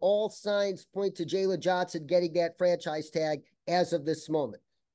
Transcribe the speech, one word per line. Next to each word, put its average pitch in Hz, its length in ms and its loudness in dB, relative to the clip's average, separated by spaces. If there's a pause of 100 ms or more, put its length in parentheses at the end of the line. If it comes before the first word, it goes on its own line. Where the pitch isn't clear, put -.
all 208 300 2
signs 202 560 -2
point 190 300 -4
to 170 100 -4
Jalen 190 340 0
Johnson 175 460 0
getting 175 280 2
that 170 220 0
franchise 170 540 0
tag 156 300 -2 (280)
as 170 240 2
of 151 140 -2
this 156 240 -2
moment. 139 320 -2 (320)